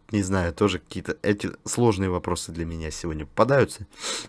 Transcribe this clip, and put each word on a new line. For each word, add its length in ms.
не 140
знаю, 320
тоже 240
какие-то 420
эти 300
сложные 440
вопросы 420
для 140
меня 240
сегодня 380
попадаются. 580